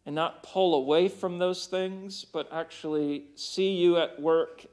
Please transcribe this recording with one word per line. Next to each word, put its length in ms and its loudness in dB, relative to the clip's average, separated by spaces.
and 80 -6
not 260 -2
pull 340 2
away 340 4
from 280 -6
those 300 -2
things, 560 -6
but 280 -8
actually 720 -4
see 380 -2
you 240 6
at 240 -2
work 520 0